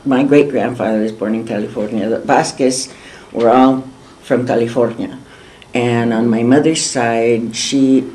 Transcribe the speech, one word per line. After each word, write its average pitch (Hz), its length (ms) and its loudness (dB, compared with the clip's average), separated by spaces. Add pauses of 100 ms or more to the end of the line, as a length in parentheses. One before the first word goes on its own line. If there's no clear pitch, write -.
my 135 200 2
great-grandfather 123 760 2
was 107 120 -2
born 107 220 -4
in 113 120 -6
California. 110 640 -4
The 113 100 -2
Vasquez 135 760 -2 (400)
were 117 180 2
all 131 320 4 (380)
from 123 260 -2
California. 117 720 -2 (560)
And 120 380 0
on 113 160 0
my 113 140 0
mother's 147 420 2
side, 117 720 0
she, 135 440 2 (140)